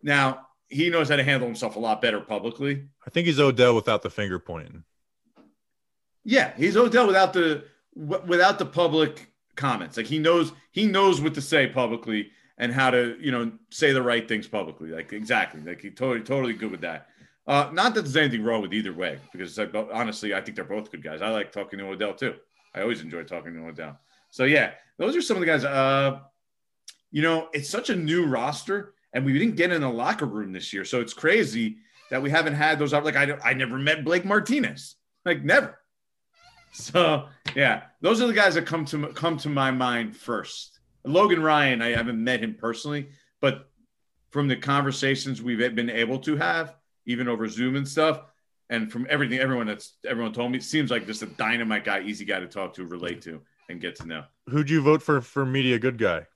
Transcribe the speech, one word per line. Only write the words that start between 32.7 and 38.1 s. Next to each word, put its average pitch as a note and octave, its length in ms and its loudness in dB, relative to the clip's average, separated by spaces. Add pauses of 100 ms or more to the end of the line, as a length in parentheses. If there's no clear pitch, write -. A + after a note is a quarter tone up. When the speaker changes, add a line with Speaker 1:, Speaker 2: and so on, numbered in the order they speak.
Speaker 1:
those. C#3+ 120 0
Like, D3 220 0
I, C#3+ 300 2
I C3 100 4
never C3 240 -4
met D3+ 260 0
Blake F3 200 2
Martinez, G#3 720 0 (280)
like, D#3 200 0
never. G#3+ 340 2 (920)
So D#3 560 0 (260)
yeah, C3 280 2 (180)
those A3 200 2